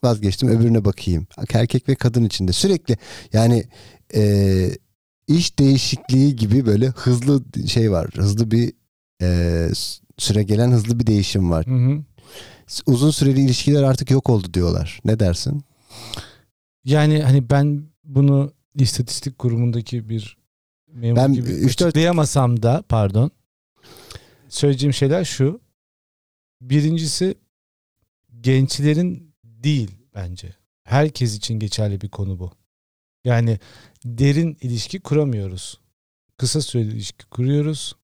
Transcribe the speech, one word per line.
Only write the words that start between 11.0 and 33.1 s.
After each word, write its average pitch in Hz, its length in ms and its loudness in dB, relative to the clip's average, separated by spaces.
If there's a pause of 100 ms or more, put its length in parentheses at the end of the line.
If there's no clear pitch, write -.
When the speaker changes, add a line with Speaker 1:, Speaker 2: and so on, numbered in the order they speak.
Speaker 1:
bir 117 60 0
değişim 101 440 2
var. 80 160 0
Speaker 2:
Hı 123 80 -6
hı. 135 300 0 (640)
Speaker 1:
S-, - 200 -12
uzun 135 240 2
süreli 139 300 2
ilişkiler 139 420 2
artık 131 280 0
yok 131 200 2
oldu 90 240 0
diyorlar. 85 500 -2
Ne 110 160 0
dersin? 135 440 -2 (1200)
Speaker 2:
Yani 151 380 2
hani 131 280 2
ben 143 320 2 (220)
bunu 139 480 2 (220)
istatistik - 640 -4
kurumundaki 117 680 -2
bir 107 280 -8 (560)
memur 117 240 -2
Speaker 1:
Ben 135 160 4
Speaker 2:
gibi 123 180 -2
Speaker 1:
üç 90 300 0
dört 175 80 2
Speaker 2:
açıklayamasam 151 760 0
da, 120 260 0
pardon. 107 420 0 (1160)
Söyleyeceğim 143 460 0
şeyler 156 300 0
şu. 151 360 -2 (1000)
Birincisi 156 720 -2 (1040)
gençlerin 143 960 0 (100)
değil 113 460 -4 (240)
bence. 90 400 -12 (300)
Herkes 127 520 -2
için 113 220 -8
geçerli 104 420 -6
bir 104 80 -12
konu 95 300 -8
bu. 90 140 -12 (720)